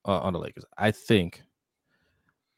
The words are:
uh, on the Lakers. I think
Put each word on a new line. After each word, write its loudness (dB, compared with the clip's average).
uh, 0
on -2
the -4
Lakers. -12
I 2
think 0